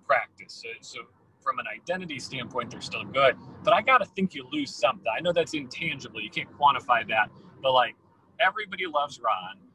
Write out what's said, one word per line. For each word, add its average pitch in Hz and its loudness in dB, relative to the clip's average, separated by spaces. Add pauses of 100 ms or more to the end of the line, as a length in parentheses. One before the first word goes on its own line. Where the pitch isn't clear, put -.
practice. 107 -2
So, 113 -12 (120)
so - -16 (420)
from 127 -4
an 117 -6
identity 165 -6
standpoint, 120 -8
they're - -14
still 113 -8
good. 131 4 (280)
But 156 6
I 190 4
gotta 240 4
think - -2
you 131 -12
lose 147 -4
something. 117 0 (100)
I 131 -4
know 175 -2
that's 165 0
intangible. 135 -8
You 107 -10
can't 147 -8 (100)
quantify 123 4
that. 110 2 (320)
But, 131 2
like, 123 4 (440)
everybody 185 0
loves 147 -2
Ron. 98 -2 (180)